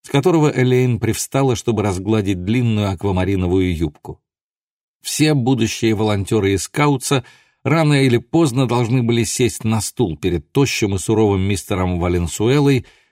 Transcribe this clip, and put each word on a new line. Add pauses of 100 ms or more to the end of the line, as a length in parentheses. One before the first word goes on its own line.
с
которого
Элейн
привстала,
чтобы
разгладить
длинную
аквамариновую
юбку. (840)
Все
будущие
волонтёры
из
Скаутса (400)
рано
или
поздно
должны
были
сесть
на
стул
перед
тощим
и
суровым
мистером
Валенсуэлой (260)